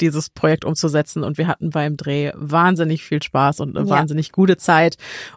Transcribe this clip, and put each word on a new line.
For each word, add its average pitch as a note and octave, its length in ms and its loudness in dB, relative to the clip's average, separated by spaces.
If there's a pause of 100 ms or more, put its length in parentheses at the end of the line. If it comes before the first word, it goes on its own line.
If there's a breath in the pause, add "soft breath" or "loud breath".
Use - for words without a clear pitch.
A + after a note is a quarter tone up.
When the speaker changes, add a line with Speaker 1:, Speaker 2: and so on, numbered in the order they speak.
Speaker 1:
dieses D#3 300 -2
Projekt D#3 340 0
umzusetzen. D#3 580 -2
Und D3 140 -6
wir E3+ 100 -2
hatten E3 240 -4
beim D3+ 280 -2
Dreh C#3+ 360 -4
wahnsinnig D#3+ 720 2
viel D3+ 180 -2
Spaß C#3 380 0
und C#3+ 160 -6
eine C#3+ 100 -2
Speaker 2:
Ja. C#3 80 2
Speaker 1:
wahnsinnig D3+ 380 -2
gute F#3 240 4
Zeit. E3 400 4 (400 loud breath)